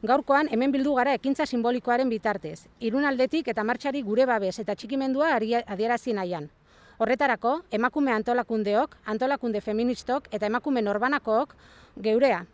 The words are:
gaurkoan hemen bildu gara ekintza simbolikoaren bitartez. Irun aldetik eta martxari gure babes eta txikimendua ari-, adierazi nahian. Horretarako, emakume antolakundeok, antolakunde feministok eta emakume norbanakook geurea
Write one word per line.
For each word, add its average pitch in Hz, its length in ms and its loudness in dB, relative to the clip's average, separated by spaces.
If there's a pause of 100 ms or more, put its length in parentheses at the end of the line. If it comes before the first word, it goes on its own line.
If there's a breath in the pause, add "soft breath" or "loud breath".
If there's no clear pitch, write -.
gaurkoan 277 480 2
hemen 262 240 2
bildu 277 240 2
gara 262 160 2
ekintza 277 300 0
simbolikoaren 247 680 0
bitartez. 196 560 -4 (140)
Irun 240 240 0
aldetik 269 420 0
eta 226 160 -2
martxari 254 400 -2
gure 220 240 2
babes 202 320 0
eta 196 160 -4
txikimendua 269 640 0
ari-, 226 260 0
adierazi 226 480 -2
nahian. 180 380 -4 (460 soft breath)
Horretarako, 262 640 0 (140)
emakume 262 400 0
antolakundeok, 220 800 0 (160)
antolakunde 240 500 -2
feministok 240 720 -2
eta 208 160 -4
emakume 247 340 0
norbanakook 226 720 0 (460 loud breath)
geurea 220 520 2